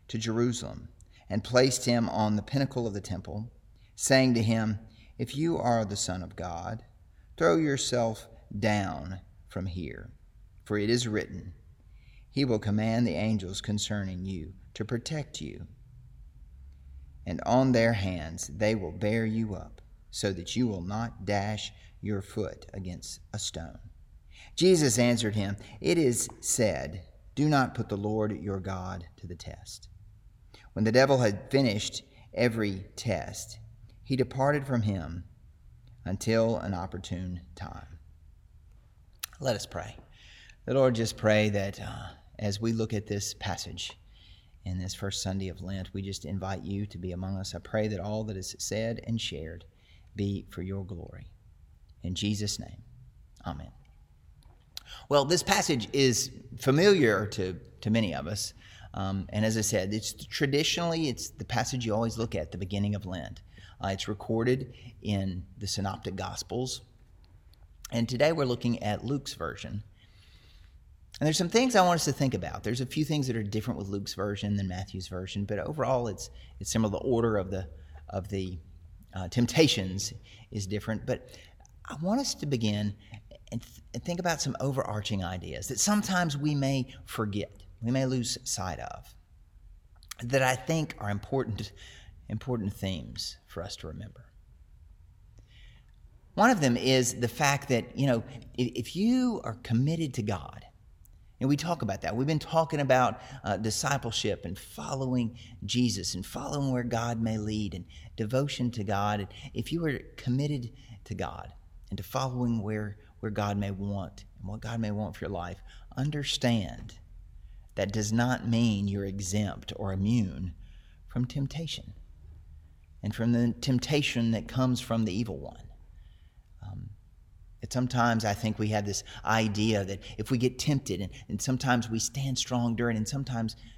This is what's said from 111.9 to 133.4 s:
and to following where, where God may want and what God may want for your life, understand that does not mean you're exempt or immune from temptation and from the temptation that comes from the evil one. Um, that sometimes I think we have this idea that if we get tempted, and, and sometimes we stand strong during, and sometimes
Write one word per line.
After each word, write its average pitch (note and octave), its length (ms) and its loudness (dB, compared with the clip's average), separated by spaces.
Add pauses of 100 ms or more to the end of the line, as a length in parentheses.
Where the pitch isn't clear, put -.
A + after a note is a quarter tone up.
and G2 80 -4
to G2+ 40 -6
following B2 600 0
where, G#2+ 340 -4 (240)
where A2 100 -4
God G2+ 280 0
may G2+ 140 0
want G2 520 -6 (160)
and F2+ 80 -10
what G#2+ 140 -8
God A2+ 180 -4
may G#2+ 100 0
want G2+ 260 -4
for - 100 -6
your G2+ 60 -4
life, F2 280 -6 (380)
understand B2+ 1000 0 (800)
that G2+ 160 0
does G#2+ 200 0
not A#2+ 340 2
mean A2+ 400 4
you're G2 180 0
exempt G2 680 -2
or G2 180 -4
immune F#2+ 640 2 (540)
from B2 160 -2
temptation C#3+ 680 -6 (1080)
and G#2 100 -2
from A#2 200 2
the A#2 280 4
temptation B2+ 720 2
that A2 160 0
comes B2+ 340 2
from A2+ 240 0
the A2 80 0
evil G2 280 -4
one. - 260 -14 (960)
Um, F#2+ 280 -10 (680)
that - 120 -6
sometimes A#2+ 520 4
I G#2 80 2
think G#2 280 0
we G#2+ 80 2
have G#2 180 2
this G2+ 160 -2 (220)
idea G#2+ 600 4
that F#2+ 160 -6 (180)
if A2 120 -2
we C3 80 4
get B2 180 2
tempted, C3 440 0
and, F#2+ 100 -4 (180)
and G2+ 140 -4
sometimes B2 480 0
we A2+ 80 -2
stand C3+ 400 -2
strong A#2+ 380 0
during, A#2+ 200 0
and G#2+ 120 -2
sometimes B2+ 480 -4 (220)